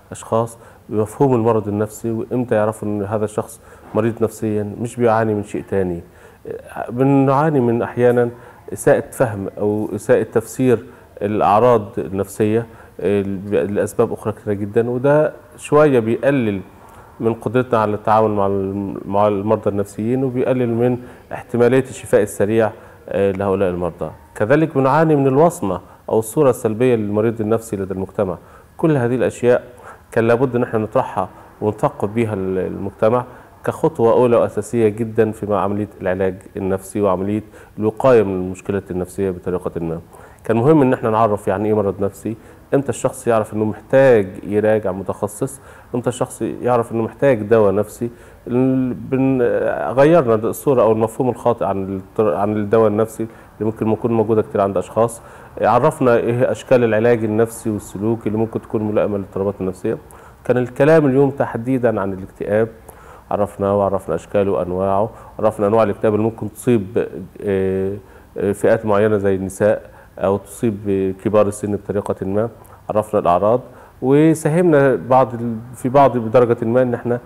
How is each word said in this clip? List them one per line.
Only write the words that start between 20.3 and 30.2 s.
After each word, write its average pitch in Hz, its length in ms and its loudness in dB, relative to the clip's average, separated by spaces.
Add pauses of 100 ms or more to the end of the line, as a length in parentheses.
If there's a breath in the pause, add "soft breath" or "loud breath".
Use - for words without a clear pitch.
من 120 300 0 (340 loud breath)
احتمالية 120 580 2
الشفاء - 320 0
السريع، 107 480 0 (380 loud breath)
آه، 98 240 0
لهؤلاء 95 380 0
المرضى. 85 400 -6 (240)
كذلك 151 440 0
بنعاني 147 380 4
من 135 100 2
الوصمة 135 540 2 (280 loud breath)
أو 110 100 2
الصورة 135 320 2
السلبية 117 440 0
للمريض 107 460 -2
النفسي 107 360 -2
لدى 95 180 -6
المجتمع. 92 440 -4 (380 loud breath)
كل 156 200 2
هذه 120 180 0
الأشياء 120 480 2 (500 loud breath)
كان 113 140 2